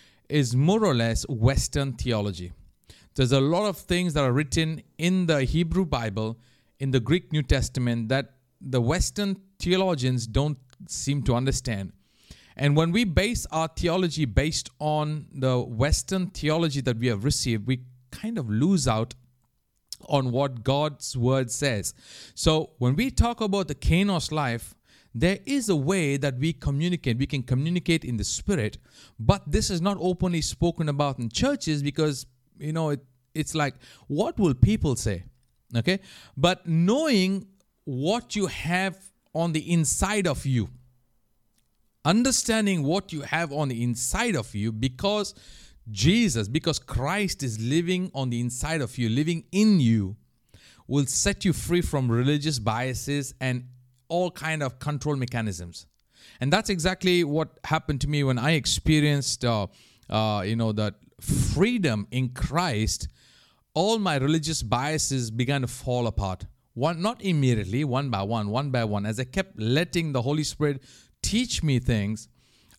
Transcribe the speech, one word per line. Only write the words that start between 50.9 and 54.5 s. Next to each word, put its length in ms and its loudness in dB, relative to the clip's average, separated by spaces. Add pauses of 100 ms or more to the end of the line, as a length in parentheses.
set 360 -2
you 80 4
free 300 0
from 300 0
religious 480 0
biases 840 -4
and 220 -2 (440)
all 220 -2
kind 320 -6